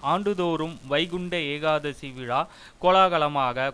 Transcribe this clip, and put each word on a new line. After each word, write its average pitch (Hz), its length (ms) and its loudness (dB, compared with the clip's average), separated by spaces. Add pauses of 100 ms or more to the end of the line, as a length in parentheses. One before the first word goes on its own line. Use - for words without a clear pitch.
ஆண்டுதோறும் 170 760 0 (140)
வைகுண்ட 175 480 -2 (180)
ஏகாதசி 147 600 -2
விழா 127 260 -2 (380)
கோலாகலமாக 147 960 2